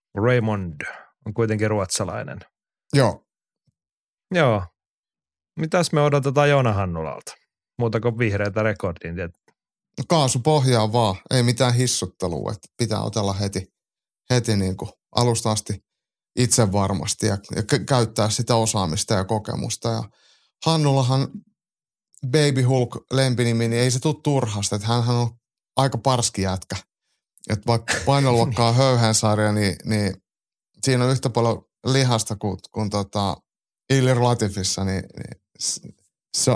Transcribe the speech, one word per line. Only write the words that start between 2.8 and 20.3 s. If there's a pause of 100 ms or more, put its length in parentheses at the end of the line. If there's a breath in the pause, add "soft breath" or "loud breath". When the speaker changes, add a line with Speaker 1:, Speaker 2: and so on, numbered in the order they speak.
Speaker 2:
Joo. (1080)
Speaker 1:
Joo. (1000)
Mitäs
me
odotetaan
Joona
Hannulalta? (460)
Muuta
kuin
vihreätä
rekordiin,
tiet- (560)
Speaker 2:
No
kaasu
pohjaan
vaan, (140)
ei
mitään
hissuttelua,
että
pitää
otella
heti, (640)
heti
niinku (280)
alusta
asti (600)
itsevarmasti
ja, (180)
ja
k-,
käyttää
sitä
osaamista
ja
kokemusta.
Ja (640 soft breath)